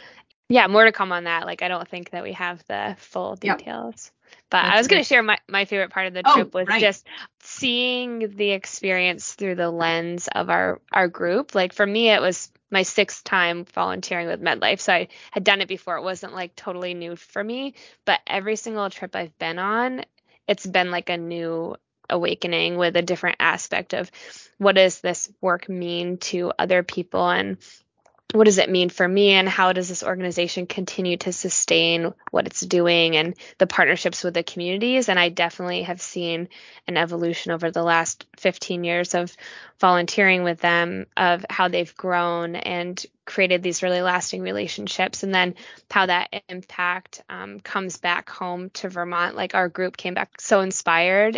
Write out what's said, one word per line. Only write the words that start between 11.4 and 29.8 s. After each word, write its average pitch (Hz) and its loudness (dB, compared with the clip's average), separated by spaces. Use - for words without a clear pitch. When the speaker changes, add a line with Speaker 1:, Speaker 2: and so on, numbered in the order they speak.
Speaker 1:
Like, 185 0
for 202 2
me, 220 4
it 208 6
was 175 -2
my 190 2
sixth - -2
time 175 0
volunteering 185 -4
with 170 -4
MedLife. 151 0
So 196 2
I 180 2
had 190 -4
done 196 4
it 185 -6
before. 180 -6
It 127 -6
wasn't, 185 -8
like, 180 -10
totally 180 -8
new 175 -10
for - -8
me, 262 -8
but 190 0
every 196 -4
single 208 -6
trip - -12
I've 170 -10
been 165 -6
on, 233 -2
it's 196 0
been, 180 2
like, 175 -4
a 175 -2
new 165 -6
awakening 170 0
with 175 2
a 175 4
different 175 0
aspect - -2
of - -4
what 196 6
does 190 6
this - -4
work 180 -2
mean 175 -4
to 175 -2
other 180 2
people, 180 -2
and 190 0
what 220 8
does 202 6
it - 4
mean 180 2
for 180 2
me, 196 6
and 190 6
how 185 4
does 180 -4